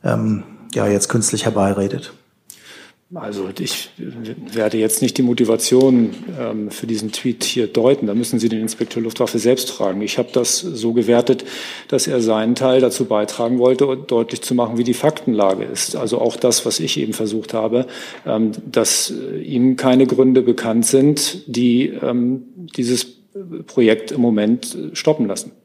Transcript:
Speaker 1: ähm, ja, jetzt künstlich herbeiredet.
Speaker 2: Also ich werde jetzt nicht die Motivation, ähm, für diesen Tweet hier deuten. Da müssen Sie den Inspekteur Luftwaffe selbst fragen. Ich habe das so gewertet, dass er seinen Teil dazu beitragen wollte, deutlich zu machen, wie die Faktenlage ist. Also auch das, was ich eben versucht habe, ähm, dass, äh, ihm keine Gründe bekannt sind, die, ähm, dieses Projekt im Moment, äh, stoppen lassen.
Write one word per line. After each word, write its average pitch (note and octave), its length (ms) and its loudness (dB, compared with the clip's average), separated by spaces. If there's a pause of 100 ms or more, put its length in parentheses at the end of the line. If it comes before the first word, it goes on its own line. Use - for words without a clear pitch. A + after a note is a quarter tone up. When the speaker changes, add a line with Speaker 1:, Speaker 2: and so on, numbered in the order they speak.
Speaker 1:
ähm, A2 400 0 (320)
ja, A2 120 0
jetzt G2+ 220 0
künstlich A2 360 0
herbeiredet. G2 680 -2 (1000)
Speaker 2:
Also G#2 340 -8 (100)
ich - 380 -6
werde A2 800 -4
jetzt A2 240 2
nicht B2+ 160 0
die C3+ 60 4
Motivation, B2 880 4 (280)
ähm, A2 300 -6
für - 160 -10
diesen A2 260 -4
Tweet - 320 -4
hier A#2 220 0
deuten. A#2+ 400 2
Da G2+ 80 0
müssen A#2 240 0
Sie A2+ 120 2
den A2 120 -2
Inspekteur A2+ 400 -4
Luftwaffe A2+ 380 -2
selbst B2 320 2
fragen. G2+ 320 -2
Ich G#2 160 -4
habe A#2 120 -2
das - 280 0
so A#2 340 -4
gewertet, A#2+ 500 2 (440)
dass - 180 0
er C3+ 160 0
seinen A2 320 2
Teil C3 260 4
dazu B2 260 2
beitragen A2+ 520 0
wollte, C3 400 4
deutlich A#2+ 460 -2
zu - 100 -4
machen, A#2 240 0
wie A#2+ 60 0
die A#2+ 100 2
Faktenlage G#2+ 680 0
ist. - 320 -6
Also A#2 260 -2
auch A2+ 140 0
das, A#2+ 320 0
was A2+ 120 -2
ich B2+ 200 -4
eben A2 140 -4
versucht A2 420 -6
habe, A2+ 320 0 (400)
ähm, A2 240 0 (120)
dass, - 480 0
äh, - 300 -8
ihm B2+ 340 2
keine C3 300 4
Gründe B2+ 380 4
bekannt A#2 420 2
sind, D3 640 2
die, B2 400 2
ähm, B2 560 -2 (340)
dieses B2 400 -2 (480)
Projekt A2+ 460 2
im - 80 -4
Moment, A2+ 560 0
äh, - 180 -10
stoppen D3+ 320 0
lassen. - 280 -8 (120)